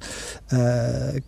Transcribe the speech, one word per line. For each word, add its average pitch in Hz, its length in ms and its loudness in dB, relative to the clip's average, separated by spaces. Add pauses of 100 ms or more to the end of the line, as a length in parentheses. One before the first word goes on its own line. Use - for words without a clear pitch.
(520)
ah, 123 760 2